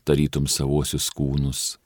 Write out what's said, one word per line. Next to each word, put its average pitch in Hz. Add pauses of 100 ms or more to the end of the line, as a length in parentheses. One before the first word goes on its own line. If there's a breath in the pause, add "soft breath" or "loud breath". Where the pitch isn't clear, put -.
tarytum 71
savuosius 71
kūnus. 69